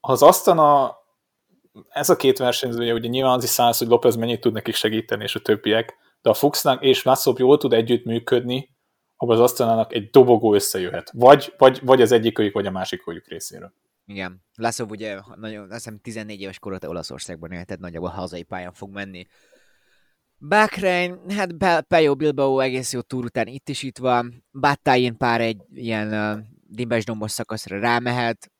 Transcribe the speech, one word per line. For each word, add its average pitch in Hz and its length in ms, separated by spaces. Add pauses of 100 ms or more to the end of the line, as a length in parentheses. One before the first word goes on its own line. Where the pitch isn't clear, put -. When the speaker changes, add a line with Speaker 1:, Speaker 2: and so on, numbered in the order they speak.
Speaker 1:
ha - 120
az 123 100
Astana, 151 720 (920)
ez 147 220
a 165 60
két 131 220
versenyzője, 120 540
ugye 117 160
nyilván 127 280
az 123 80
is 117 60
számít, 120 260
hogy 117 120
López 117 280
mennyit 117 240
tud 117 120
nekik 110 220
segíteni, 107 480
és 104 120
a 107 60
többiek, 110 560 (260)
de 113 80
a 104 40
Fuchsnak 139 480
és 131 200
Vlasov 131 360
jól 135 200
tud 127 140
együttműködni, 120 1040 (400)
abban 120 180
az 117 80
Astanának 113 500
egy 107 180
dobogó 120 440
összejöhet. 92 600
Vagy, 139 440
vagy, 131 260
vagy 131 180
az 127 100
egyik 113 260
őjük, 104 160
vagy 101 120
a 95 40
másik 92 360
őjük 85 220
részéről. - 440 (340)
Speaker 2:
Igen. 92 360 (140)
Vlasov 113 340
ugye 104 280 (160)
nagyon, 107 280
azt 95 100
hiszem, 113 280
tizennégy 107 400
éves 95 180
kor 98 140
óta 92 160
Olaszországban 82 640
él, 87 120
tehát 92 180
nagyjából 87 260
hazai 90 340
pályán 90 300
fog 98 200
menni. 95 340 (1120)
Bahrein, 180 920
hát 190 260
Be-, 170 240
Pello 156 340
Bilbao 135 460
egész 131 320
jó 123 80
túr 127 240
után 113 220
itt 131 220
is 143 140
itt 135 160
van. 120 540
Bataille 135 680
pár 117 220
egy 113 200 (120)
ilyen, 110 400
ö, 107 260 (300)
dimbes 117 360
dombos 107 260
szakaszra - 480
rámehet 120 800